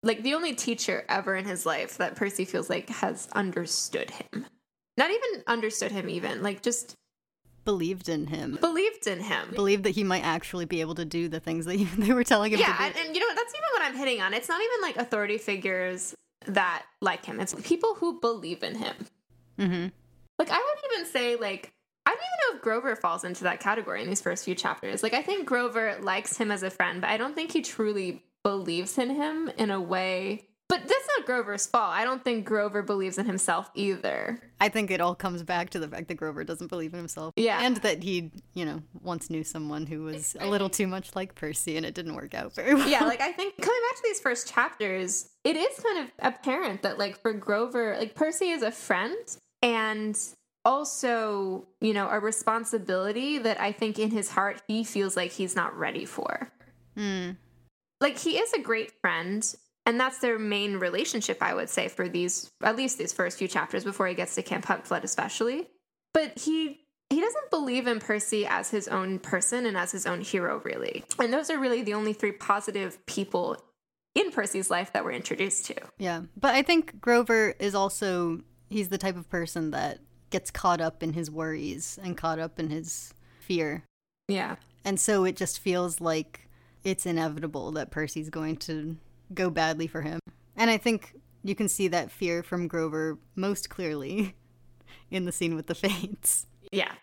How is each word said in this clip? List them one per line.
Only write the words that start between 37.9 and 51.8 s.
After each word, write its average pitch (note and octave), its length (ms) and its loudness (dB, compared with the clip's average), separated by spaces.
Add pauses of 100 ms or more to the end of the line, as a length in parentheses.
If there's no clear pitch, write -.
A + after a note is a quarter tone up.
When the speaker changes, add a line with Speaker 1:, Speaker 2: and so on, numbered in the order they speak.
Speaker 2:
he, F3 300 -2 (200)
you F3+ 120 -4
know, D3+ 180 -4 (180)
once F3 300 -6
knew D#3+ 140 -2
someone D3+ 420 -6
who D#3 160 -6
was D#3 380 -6
a G3 80 -2
little G3+ 200 2
too F#3+ 200 0
much F#3+ 260 -6
like F#3+ 220 -6
Percy D#3 400 -4
and D#3+ 100 -2
it - 80 -6
didn't E3 220 -6
work - 180 -12
out - 180 -6
very C4+ 220 6
well. C#4 140 6
Speaker 1:
Yeah, C#4+ 160 6
like, - 160 2
I C#4+ 100 2
think G4 280 -4
coming A#4+ 300 2
back C5 80 -2
to - 60 -18
these G#4+ 160 0
first A#3+ 340 -2
chapters, G3+ 760 0 (160)
it D#4 120 4
is F4+ 220 2
kind G4+ 220 0
of B3+ 180 -6
apparent B3+ 640 0
that, - 160 -2
like, - 240 -4
for A3+ 100 2
Grover, G#3+ 640 0
like, A3 200 -4
Percy E4 340 2
is D#4+ 120 0
a A3+ 100 0
friend A3 440 0 (460)
and G#3+ 560 2 (460)
also, A3 1040 0 (120)